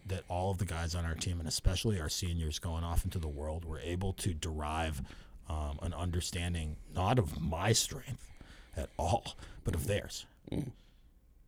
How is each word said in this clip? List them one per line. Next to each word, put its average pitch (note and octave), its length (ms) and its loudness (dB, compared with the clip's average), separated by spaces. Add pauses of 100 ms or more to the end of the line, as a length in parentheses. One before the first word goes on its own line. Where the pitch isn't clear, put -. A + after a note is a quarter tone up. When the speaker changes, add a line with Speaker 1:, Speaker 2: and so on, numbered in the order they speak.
Speaker 1:
that F#2 220 -2
all F2+ 200 0
of F#2+ 80 0
the F#2+ 80 0
guys E2+ 300 -2
on F2 100 0
our E2 80 0
team, F2 240 0
and E2+ 100 -2
especially F#2 540 2
our D2+ 80 -2
seniors E2+ 480 0
going E2 260 0
off E2+ 220 4
into F#2 140 0
the D#2+ 80 -2
world, D#2 380 -2
were D#2 120 -4
able F2+ 360 0
to F#2 200 0
derive, D#2 680 0 (480)
um, D2 360 0
an E2 100 0
understanding E2+ 840 0 (180)
not G#2 240 6
of E2 200 2
my E2 320 4
strength - 600 0 (440)
at D2 220 -2
all, - 380 0 (280)
but - 120 0
of E2 100 0
theirs, - 400 -2 (260)
Speaker 2:
Mm. B2+ 200 -2 (760)